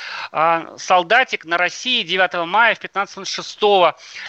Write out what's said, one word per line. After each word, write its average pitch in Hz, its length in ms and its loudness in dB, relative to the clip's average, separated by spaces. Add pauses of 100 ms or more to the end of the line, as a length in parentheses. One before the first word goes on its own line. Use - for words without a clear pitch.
(300)
а, 165 480 0
"Солдатик" 196 640 2
на 170 140 -2
России 220 440 -2
девятого 180 420 0
мая 208 300 2
в - 40 -14
пятнадцать - 380 -8
ноль 196 100 -14
шестого. 185 720 2 (320)